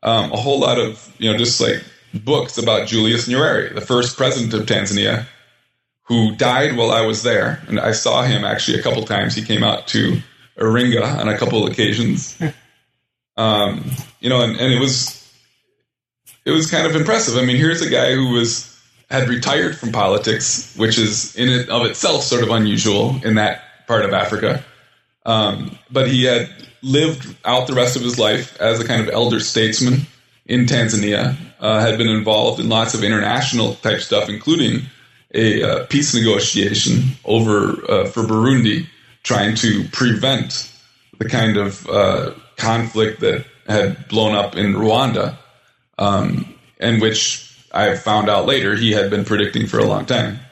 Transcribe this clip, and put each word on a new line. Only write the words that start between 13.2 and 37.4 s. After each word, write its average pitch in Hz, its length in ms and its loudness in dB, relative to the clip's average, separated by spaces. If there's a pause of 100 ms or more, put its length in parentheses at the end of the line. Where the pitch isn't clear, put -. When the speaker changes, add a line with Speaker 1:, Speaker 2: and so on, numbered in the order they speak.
Speaker 1:
Um, 104 540 0 (300)
you 117 80 -4
know, 123 140 4
and, 113 160 -2
and 131 160 2
it 127 40 0
was, - 540 -4 (1120)
it - 60 -2
was 160 200 0
kind 165 160 0
of 147 100 0
impressive. 147 420 0
I 127 80 2
mean, 123 100 2
here's 165 240 2
a 156 80 -2
guy 127 260 2
who 131 160 0
was, 117 380 0 (400)
had 131 200 -2
retired 135 500 -2
from 113 140 -6
politics, - 840 0
which 110 220 0
is 104 380 -2
in 123 120 0
and 123 220 0
of 120 160 0
itself 156 380 -2
sort 123 180 0
of 110 80 0
unusual 110 720 0
in 110 120 2
that - 500 -4
part 110 180 0
of 98 80 0
Africa. 95 500 0 (640)
Um, 104 540 -2 (120)
but 131 180 0
he 127 160 2
had 120 260 0 (320)
lived 147 520 0 (100)
out 127 240 0
the 139 60 -2
rest 123 220 2
of 127 60 -4
his 120 160 -4
life 107 420 -2
as 117 200 0
a 113 60 -4
kind 117 140 0
of 110 80 -2
elder 113 320 0
statesman 117 680 0 (380)
in 123 220 2
Tanzania, 113 680 0 (240)
uh, 107 200 2
had 110 160 2
been 113 120 0
involved 110 520 2
in 113 80 -2
lots 113 240 0
of 117 100 -2
international 107 760 0
type 104 240 -2
stuff, - 280 0
including 117 540 0 (520)
a, 107 280 2
uh, 110 240 0
peace 143 280 0
negotiation 104 880 2 (220)
over, 107 640 0